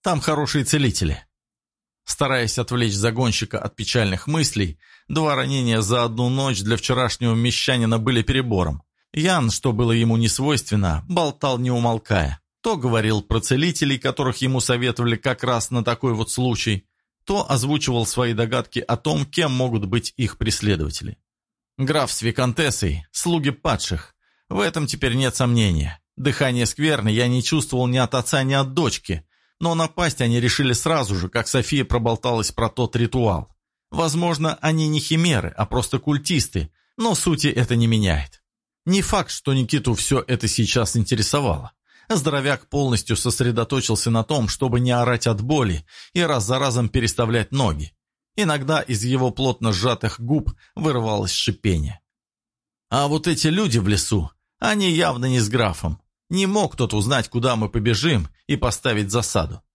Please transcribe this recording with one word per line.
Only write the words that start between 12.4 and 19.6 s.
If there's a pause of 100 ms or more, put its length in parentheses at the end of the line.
То
говорил
про
целителей,
которых
ему
советовали
как
раз
на
такой
вот
случай, (380)
то
озвучивал
свои
догадки
о
том,
кем
могут